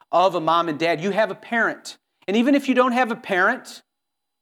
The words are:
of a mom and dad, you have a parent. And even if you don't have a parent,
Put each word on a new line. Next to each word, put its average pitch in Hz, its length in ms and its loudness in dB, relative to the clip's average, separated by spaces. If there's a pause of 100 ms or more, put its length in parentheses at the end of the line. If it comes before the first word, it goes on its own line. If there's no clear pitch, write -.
(100)
of 180 240 2
a 175 60 -2
mom 165 280 2
and 147 100 -6
dad, 160 220 -2
you 196 100 -4
have 196 200 -2
a 185 40 -10
parent. - 640 -4 (320)
And 196 80 0
even 247 180 4
if 277 140 0
you 254 60 0
don't 254 180 4
have 240 180 0
a 233 60 -6
parent, 202 680 -4 (600)